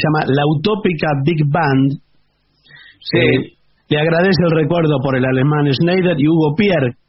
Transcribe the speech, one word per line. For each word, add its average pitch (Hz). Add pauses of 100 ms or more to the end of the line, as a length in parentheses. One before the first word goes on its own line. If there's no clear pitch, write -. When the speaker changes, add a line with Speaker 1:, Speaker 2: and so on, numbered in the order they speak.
Speaker 1:
llama 151
La 135
Utópica 185 (160)
Big 156
Band. 139 (1080)
Speaker 2:
Sí. -
Speaker 1:
Eh, 147 (360)
le 147
agradece 165
el 165
recuerdo 160
por 131
el 127
alemán 143
Schneider 175
y 147
Hugo 156
Pierre 165 (120)